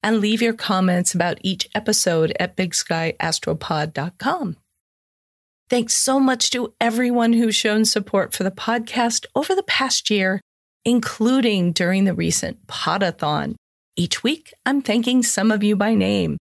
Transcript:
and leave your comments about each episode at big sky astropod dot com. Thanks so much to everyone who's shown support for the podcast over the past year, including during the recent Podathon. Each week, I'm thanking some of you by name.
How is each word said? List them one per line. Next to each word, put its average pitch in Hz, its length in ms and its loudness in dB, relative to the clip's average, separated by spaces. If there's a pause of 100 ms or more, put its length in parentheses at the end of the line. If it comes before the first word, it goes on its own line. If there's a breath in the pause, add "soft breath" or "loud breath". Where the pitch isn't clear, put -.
and 220 180 2
leave 214 220 2
your 233 120 2
comments 185 600 0
about 175 300 0
each 185 300 -4
episode 180 640 0
at 180 200 -4
big 180 180 -2
sky 165 460 -2
astropod 160 720 -4
dot 151 240 -6
com. 277 400 -4 (1120)
Thanks 233 260 0
so 269 240 2
much 262 300 2
to 247 320 -4
everyone 233 500 2
who's 226 240 2
shown 214 300 2
support - 480 0
for - 100 -4
the 190 80 0
podcast 233 800 -2
over 311 220 0
the 381 80 0
past - 460 -2
year, 190 320 0 (420)
including 233 880 2
during 185 320 2
the 190 100 2
recent 165 540 -4
Podathon. 156 880 -2 (400)
Each - 280 -2
week, 294 300 -4 (120)
I'm 269 160 0
thanking 240 420 2
some 214 300 2
of 208 100 0
you 208 140 2
by 214 180 2
name. 190 480 0